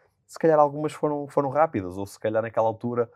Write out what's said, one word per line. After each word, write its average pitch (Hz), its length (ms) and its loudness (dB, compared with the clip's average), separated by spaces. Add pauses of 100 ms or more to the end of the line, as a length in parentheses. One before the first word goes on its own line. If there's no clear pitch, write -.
(260)
Se - 140 -20
calhar 160 200 4
algumas 147 340 2
foram, 147 340 -4
foram 139 220 0
rápidas, 127 480 -2
ou 98 100 -8
se - 120 -20
calhar 110 220 -2
naquela 113 260 -2
altura 120 480 -4